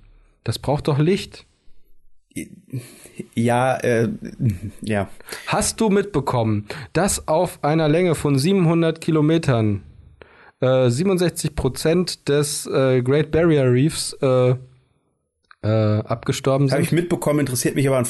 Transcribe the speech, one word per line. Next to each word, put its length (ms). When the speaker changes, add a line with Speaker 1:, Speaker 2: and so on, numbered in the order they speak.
Speaker 1:
Das 140
braucht 300
doch 100
Licht. 460
Speaker 2:
Ja, 440
äh, 300
ja. 280
Speaker 1:
Hast 340
du 100
mitbekommen, 760
dass 360
auf 360
einer 240
Länge 260
von 240
siebenhundert 600
Kilometern, 840
äh, 300
siebenundsechzig 680
Prozent 720
des, 380
äh, 360
Great 280
Barrier 420
Reefs, 480
äh, 340
äh, 60
abgestorben 1000
Speaker 2:
Hab 60
Speaker 1:
sind? 100
Speaker 2:
ich 60
mitbekommen, 480
interessiert 340
mich 140
aber 100
ein 120